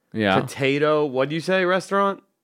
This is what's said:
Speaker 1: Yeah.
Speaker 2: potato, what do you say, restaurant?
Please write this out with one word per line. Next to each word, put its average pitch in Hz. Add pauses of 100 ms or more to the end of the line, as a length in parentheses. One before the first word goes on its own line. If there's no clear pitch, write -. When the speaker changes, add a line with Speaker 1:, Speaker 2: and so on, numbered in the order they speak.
(120)
Speaker 1:
Yeah. 104
Speaker 2:
potato, 143
what 135
do 156
you 165
say, 190
restaurant? 196 (220)